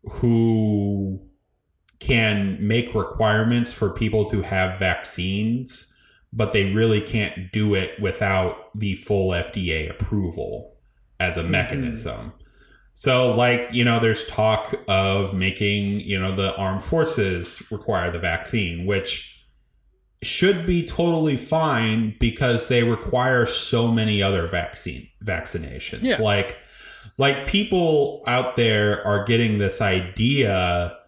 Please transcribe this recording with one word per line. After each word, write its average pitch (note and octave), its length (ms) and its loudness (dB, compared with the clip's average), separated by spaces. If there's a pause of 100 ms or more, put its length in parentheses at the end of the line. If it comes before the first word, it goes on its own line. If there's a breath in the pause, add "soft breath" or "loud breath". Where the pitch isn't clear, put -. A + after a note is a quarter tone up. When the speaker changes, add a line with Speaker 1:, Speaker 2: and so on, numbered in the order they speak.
Speaker 1:
who G#2+ 1160 2 (800)
can G#2 600 0
make A2 340 0
requirements A2 760 2
for G#2 180 0
people G#2+ 340 0
to G2+ 180 0
have F#2 360 -2
vaccines, G2 1160 -4 (360 soft breath)
but A2+ 200 -2
they G2 200 2
really A2 280 4
can't G2 520 -6
do G#2+ 220 2
it F#2 260 -4
without F#2+ 760 -2
the G2+ 180 -2
full F#2+ 380 0
F F2 200 -4
D F2 200 -2
A D2+ 160 -2
approval - 880 -4 (440)
as F2+ 160 0
a E2 60 -2
Speaker 2:
Mm-hmm. F2 100 -4
Speaker 1:
mechanism. A2 800 -4 (640 soft breath)
So, B2+ 380 4
like, A#2+ 400 2
you A#2+ 120 2
know, A#2 160 4
there's A2+ 260 2
talk A2 480 0 (140)
of G2 440 2
making, G2+ 680 0
you G2 180 -4
know, F#2+ 160 -2
the F#2+ 220 -2
armed F#2+ 260 -2
forces G2+ 880 0
require G2 400 -2
the E2+ 80 -6
vaccine, E2+ 680 -2
which - 440 -2 (960)
should F3+ 440 2
be F3 180 2
totally D#3+ 520 0
fine A2+ 840 0
because A#2 480 0
they A#2+ 140 4
require B2 640 2
so A#2 420 0
many A2 340 2
other F#2+ 240 0
vaccine, E2 640 -6 (160)
vaccinations. E2 760 -6
Speaker 2:
Yeah. B3+ 160 2
Speaker 1:
Like, G#3 400 0 (600 loud breath)
like, C#3 280 2
people E3 800 2
out B2+ 300 0
there G#2 500 2
are G#2 180 0
getting A2+ 340 2
this G2 220 0
idea F#2 1160 0 (120)